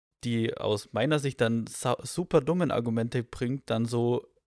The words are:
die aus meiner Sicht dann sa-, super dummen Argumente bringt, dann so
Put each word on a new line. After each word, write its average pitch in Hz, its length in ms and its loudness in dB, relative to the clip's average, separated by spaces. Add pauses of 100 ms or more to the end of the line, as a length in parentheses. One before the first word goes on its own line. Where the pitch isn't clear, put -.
(240)
die 113 340 0
aus - 360 -2
meiner 147 260 2
Sicht 139 220 -2
dann 113 260 2
sa-, - 360 -2
super 175 380 2
dummen 160 300 0
Argumente 117 520 0
bringt, 127 460 -6
dann 117 160 0
so 120 420 0 (200)